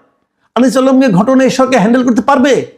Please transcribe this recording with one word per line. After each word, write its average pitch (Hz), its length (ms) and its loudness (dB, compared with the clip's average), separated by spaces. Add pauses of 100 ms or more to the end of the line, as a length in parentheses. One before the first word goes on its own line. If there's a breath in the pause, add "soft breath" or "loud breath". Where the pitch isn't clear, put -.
(560)
আনিস 247 220 0
আলমকে 262 300 2
ঘটনায় 247 420 0
সরকার 254 300 -2
হ্যান্ডেল 233 240 0
করতে 240 180 -2
পারবে? 269 440 0 (120)